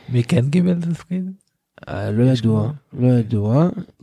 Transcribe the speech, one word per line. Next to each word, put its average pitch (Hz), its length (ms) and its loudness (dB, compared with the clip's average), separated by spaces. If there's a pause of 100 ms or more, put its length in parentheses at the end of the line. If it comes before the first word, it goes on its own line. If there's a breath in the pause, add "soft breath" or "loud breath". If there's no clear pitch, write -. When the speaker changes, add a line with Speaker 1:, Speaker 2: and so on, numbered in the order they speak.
Speaker 1:
מי 123 140 2
כן 131 260 0
קיבל 175 220 2
את 175 120 -2
התפקיד? 180 480 -6 (580)
Speaker 2:
אה, 101 220 -6
לא 120 200 4
Speaker 1:
יש 127 80 0
Speaker 2:
ידוע, 110 320 0 (200)
Speaker 1:
כבר? 120 100 -10
Speaker 2:
לא 123 60 4
ידוע. 117 640 2 (340)